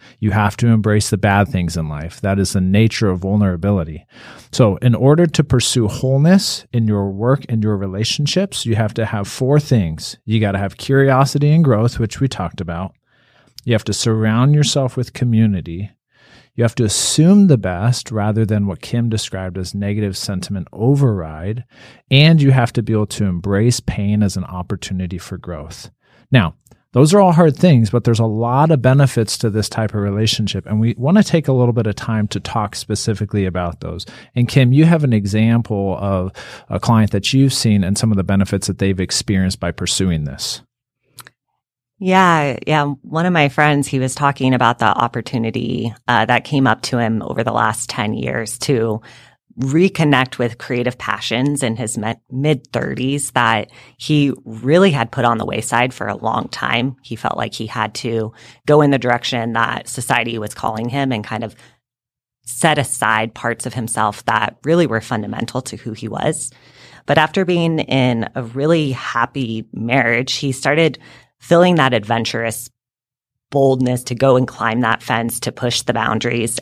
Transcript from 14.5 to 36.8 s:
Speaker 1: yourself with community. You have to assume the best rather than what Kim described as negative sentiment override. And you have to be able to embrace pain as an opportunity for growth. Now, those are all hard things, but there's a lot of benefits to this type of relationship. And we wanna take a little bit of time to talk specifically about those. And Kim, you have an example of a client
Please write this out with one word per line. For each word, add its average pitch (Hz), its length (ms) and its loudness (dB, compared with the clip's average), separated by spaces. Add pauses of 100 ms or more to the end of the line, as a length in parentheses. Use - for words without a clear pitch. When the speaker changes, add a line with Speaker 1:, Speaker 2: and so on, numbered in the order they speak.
Speaker 1:
yourself 139 420 0
with 123 160 -6
community. 101 800 0 (640)
You - 80 -2
have 117 140 0
to 123 80 2
assume 180 640 4
the 139 100 6
best 95 540 -2
rather 107 340 0
than 101 220 0
what 92 120 -6
Kim 117 280 -2
described 95 500 -6
as 90 160 -8
negative 101 420 -2
sentiment 95 560 -6
override. 107 920 0 (480)
And 156 280 6
you 135 120 6
have 123 220 2
to 120 80 0
be 107 100 -4
able 107 140 0
to - 180 -4
embrace 98 560 0
pain 104 420 -2
as 98 140 0
an 92 80 -4
opportunity 90 760 -8
for - 180 -12
growth. 80 540 -14 (400)
Now, 98 240 4 (400)
those 151 200 6
are 208 60 8
all 185 120 6
hard 160 240 4
things, 127 320 6
but 117 160 0
there's 113 140 2
a 113 80 2
lot 120 440 2
of 139 120 2
benefits 127 560 2
to 120 100 0
this 104 220 -2
type 110 240 -4
of 104 80 -2
relationship. 101 640 -2
And 107 120 0
we 113 200 2
wanna 170 240 4
take 165 260 0
a 139 60 2
little 123 180 2
bit 113 140 0
of 101 80 -2
time 107 340 -4
to - 100 -6
talk - 360 -6
specifically 104 720 -4
about 87 340 -4
those. 85 240 -10 (300)
And 120 120 2
Kim, 127 280 4
you 151 100 6
have 165 180 4
an 127 120 2
example 107 840 0
of 95 340 -2 (360)
a 95 100 -4
client 110 340 2